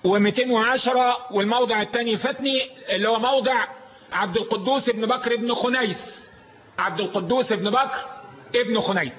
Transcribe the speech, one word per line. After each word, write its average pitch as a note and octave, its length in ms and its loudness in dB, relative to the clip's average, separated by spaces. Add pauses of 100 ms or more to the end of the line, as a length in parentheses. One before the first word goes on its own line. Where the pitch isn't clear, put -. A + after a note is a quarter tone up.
ومتين G#3 460 2
وعشرة، B3 800 2
والموضع G#3+ 500 2
الثاني A#3 340 0
فاتني C4 540 -2 (180)
اللي G3+ 200 0
هو A3+ 100 2
موضع B3+ 460 2 (480)
عبد F#3 240 -2
القدوس A3+ 540 0
بن A3 160 -2
بكر A#3+ 300 0
بن A#3+ 180 -2
خنيس، A#3+ 760 -2 (480)
عبد F3+ 220 -2
القدوس G#3 520 0
بن G3+ 180 0
بكر C4 300 0 (540)
بن A3+ 260 2
خنيس. E3+ 380 -2